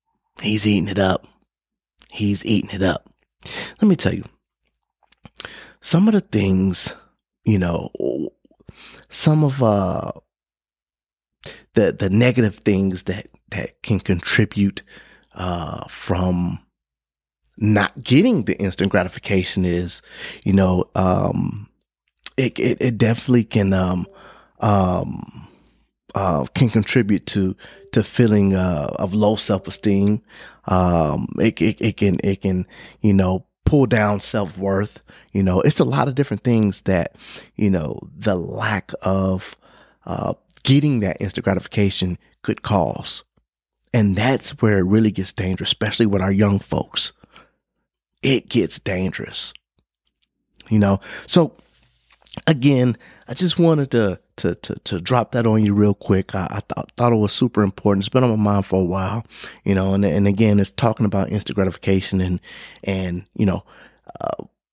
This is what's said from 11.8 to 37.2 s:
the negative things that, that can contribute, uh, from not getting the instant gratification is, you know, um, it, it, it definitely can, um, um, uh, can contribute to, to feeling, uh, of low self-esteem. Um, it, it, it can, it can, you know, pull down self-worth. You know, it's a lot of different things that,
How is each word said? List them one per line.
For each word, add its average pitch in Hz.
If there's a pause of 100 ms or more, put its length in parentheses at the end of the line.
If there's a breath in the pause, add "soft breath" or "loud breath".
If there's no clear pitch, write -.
the 98
negative 113
things 95
that, 95 (220)
that -
can 98
contribute, 98 (520 loud breath)
uh, 87
from 90 (1000)
not 107
getting 165
the 95
instant 98
gratification 92
is, 87 (420 loud breath)
you 98
know, 92
um, 92 (680)
it, 127
it, -
it 120
definitely 117
can, 98
um, 92 (520 loud breath)
um, 92 (680 loud breath)
uh, 90 (100)
can 127
contribute 104
to, 95 (380 loud breath)
to 110
feeling, 104
uh, 90 (100)
of 95
low 107
self-esteem. 101 (440 loud breath)
Um, 85 (100)
it, 107
it, 107
it 107
can, 98
it 98
can, 92 (340 loud breath)
you 104
know, 95 (180)
pull 139
down 104
self-worth. 98 (320 loud breath)
You 98
know, 92
it's -
a 156
lot 131
of 127
different 131
things 110
that, 92 (400 loud breath)